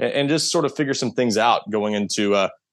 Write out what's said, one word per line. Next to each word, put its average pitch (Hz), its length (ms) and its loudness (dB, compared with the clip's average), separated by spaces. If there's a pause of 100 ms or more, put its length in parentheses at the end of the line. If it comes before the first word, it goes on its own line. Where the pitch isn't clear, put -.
and, 120 120 -2
and 143 160 0
just 156 220 0
sort 165 140 0
of 135 100 -2
figure 139 200 -2
some 127 180 -2
things 117 260 0
out 110 320 2
going 104 240 0
into, 101 400 0
uh, 98 140 2 (240)